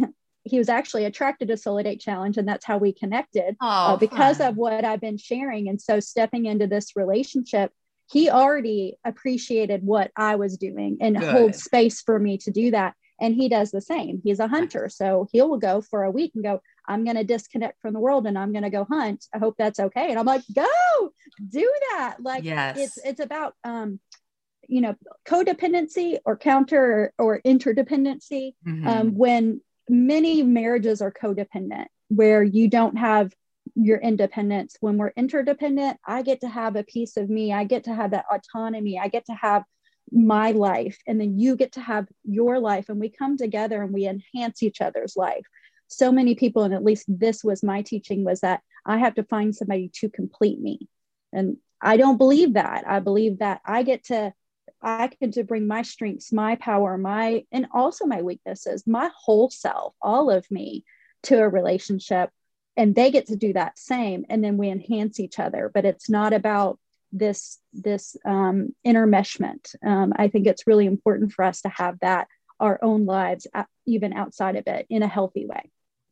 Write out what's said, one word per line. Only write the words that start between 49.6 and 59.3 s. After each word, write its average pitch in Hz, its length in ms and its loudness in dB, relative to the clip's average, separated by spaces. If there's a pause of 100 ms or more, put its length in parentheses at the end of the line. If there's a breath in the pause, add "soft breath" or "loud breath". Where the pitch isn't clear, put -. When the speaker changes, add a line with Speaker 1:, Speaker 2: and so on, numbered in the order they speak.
Speaker 1:
to 214 140 -4
complete - 500 -4
me. - 280 -8 (460)
And 190 240 -2 (240)
I 220 160 4
don't 262 200 6
believe 269 360 6
that. - 340 0
I 196 140 0
believe 202 380 0
that 202 260 -4
I 233 180 0
get 247 220 -2
to, 214 280 -4 (480)
I 226 280 -4 (100)
get 226 140 -2
to 240 100 -2
bring 214 240 -2
my 214 140 -2
strengths, - 500 -10
my 214 260 0
power, 202 400 0
my, 220 540 -2
and 254 220 -4
also 302 320 0
my 226 160 -2
weaknesses, 190 640 -8
my 240 240 0 (100)
whole 226 300 4